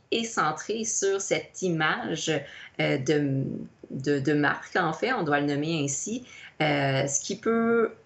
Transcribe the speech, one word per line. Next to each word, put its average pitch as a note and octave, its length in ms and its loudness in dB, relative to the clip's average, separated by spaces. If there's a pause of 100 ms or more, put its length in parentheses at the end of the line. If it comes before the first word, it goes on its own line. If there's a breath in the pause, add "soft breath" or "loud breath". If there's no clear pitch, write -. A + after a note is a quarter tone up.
(120)
est A#3 120 0
centrée G#3 640 -2
sur - 340 0
cette - 420 -4
image, E3 680 0 (520 loud breath)
euh, D3 160 2
de, C#3 460 2 (460)
de, C#3+ 300 0
de D3 140 2
marque, D3 440 0
en E3+ 160 2
fait, A3+ 200 0
on G#3 100 0
doit D3 180 2
le D3 60 0
nommer D3 340 0
ainsi. G#3 440 -4 (360 loud breath)
Euh, C#3 460 2
ce - 140 -2
qui - 160 -4
peut A#3 560 2 (120)